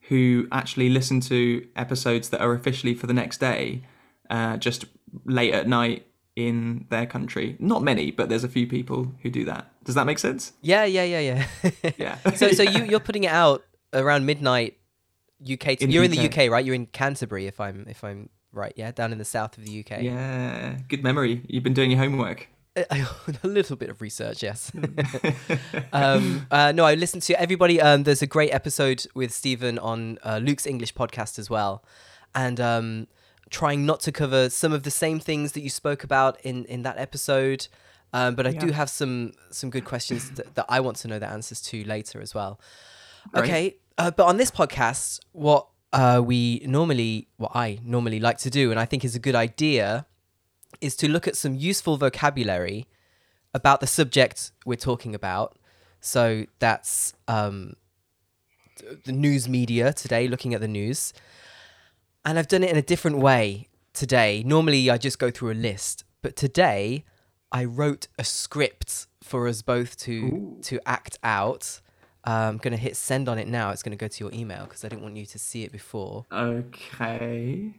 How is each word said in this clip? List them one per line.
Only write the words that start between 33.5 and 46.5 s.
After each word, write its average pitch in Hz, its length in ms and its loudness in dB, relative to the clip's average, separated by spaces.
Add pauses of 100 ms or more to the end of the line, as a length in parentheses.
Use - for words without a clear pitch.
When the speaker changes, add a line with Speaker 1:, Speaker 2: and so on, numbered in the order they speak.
Speaker 2:
trying 143 360 0
not 151 140 2
to - 100 -2
cover 131 400 4
some 156 220 0
of 143 100 0
the 143 80 -6
same 160 300 0
things 147 320 -4
that 151 80 -8
you 139 100 -8
spoke 143 320 -4
about 135 380 2
in, 127 240 -6
in 123 180 -8
that 127 160 -6
episode. 135 680 -2 (440)
Um, 123 220 0
but 123 120 0
I 131 60 0
do 165 160 0
Speaker 1:
Yeah. 156 60 0
Speaker 2:
have 147 160 -2
some, 123 420 -4 (180)
some 127 200 -8
good 123 140 -6
questions 127 500 -6
th-, - 200 -10
that 120 140 -2
I 127 120 2
want 123 180 -2
to 117 100 -10
know 107 120 -6
the 104 80 -8
answers 107 340 -12
to 107 220 -10
later 107 360 -8
as 104 140 -14
well. 101 240 -6 (720)
Speaker 1:
Great. 233 120 2
Speaker 2:
Okay, 175 320 0 (220)
uh, 170 120 2
but 175 160 6
on 185 120 6
this 247 120 4
podcast, 139 720 0 (120)
what, 147 360 4 (240)
uh, 123 320 6
we 120 420 2